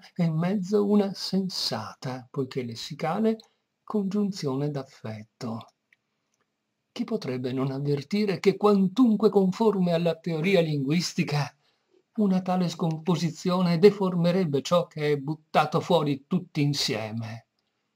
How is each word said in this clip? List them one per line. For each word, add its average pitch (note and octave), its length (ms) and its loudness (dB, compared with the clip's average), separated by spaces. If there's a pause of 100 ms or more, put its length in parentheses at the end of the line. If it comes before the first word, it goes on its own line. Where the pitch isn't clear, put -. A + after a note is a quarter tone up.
(160)
e F3 80 2
in D#3+ 140 0
mezzo G3 500 0
una G3+ 260 2
sensata, B2+ 1160 -6
poiché C3 340 -6
lessicale, F3 760 -4 (460)
congiunzione F#3+ 840 -2
d'affetto. A2+ 1040 -10 (1160)
Chi - 120 -6
potrebbe B2+ 480 -4
non C3 200 -2
avvertire C#3+ 680 -2
che, F#3+ 160 2
quantunque G#3 760 4
conforme G3 640 2
alla E3 220 2
teoria E3 460 0
linguistica, D3 920 0 (680)
una F#3+ 240 2
tale F#3 280 0
scomposizione E3+ 1080 0
deformerebbe F3+ 840 4
ciò E3+ 240 2
che D3 240 -2
è D3 60 0
buttato D#3 600 -2
fuori D3+ 460 0
tutti - 360 -2
insieme? A2+ 840 -4 (480)